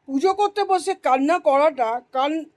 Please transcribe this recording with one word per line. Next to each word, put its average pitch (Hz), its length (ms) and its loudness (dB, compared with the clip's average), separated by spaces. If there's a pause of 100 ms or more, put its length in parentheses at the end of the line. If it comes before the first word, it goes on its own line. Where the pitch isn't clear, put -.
পুজো 277 280 0
করতে 403 300 -2
বসে 370 300 -2
কান্না 277 440 0
করাটা, 269 640 0 (120)
কান, 302 320 -2 (120)